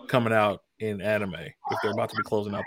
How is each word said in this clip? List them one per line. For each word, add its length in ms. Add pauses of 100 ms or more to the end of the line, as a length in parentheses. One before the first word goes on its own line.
coming 260
out 300 (160)
in 220
anime 340
if 480
they're 80
about 200
to 60
be 60
closing 320
out 120